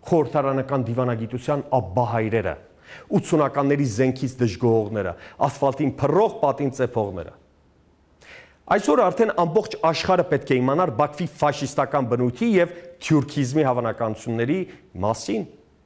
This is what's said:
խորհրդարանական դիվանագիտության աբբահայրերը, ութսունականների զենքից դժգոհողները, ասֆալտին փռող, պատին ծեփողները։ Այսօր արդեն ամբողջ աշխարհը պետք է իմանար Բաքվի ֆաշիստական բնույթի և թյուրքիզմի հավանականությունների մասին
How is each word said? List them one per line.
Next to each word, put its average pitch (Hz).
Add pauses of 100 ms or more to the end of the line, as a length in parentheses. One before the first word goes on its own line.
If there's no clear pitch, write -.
խորհրդարանական 135
դիվանագիտության 120
աբբահայրերը, 110 (540)
ութսունականների 143
զենքից 127
դժգոհողները, 107 (260)
ասֆալտին 139
փռող, 180
պատին 139
ծեփողները։ 101 (1300)
Այսօր 208
արդեն 196
ամբողջ 175
աշխարհը 165
պետք 143
է 131
իմանար 139
Բաքվի 147
ֆաշիստական 147
բնույթի 123
և 175 (240)
թյուրքիզմի 143
հավանականությունների 117 (360)
մասին 113 (440)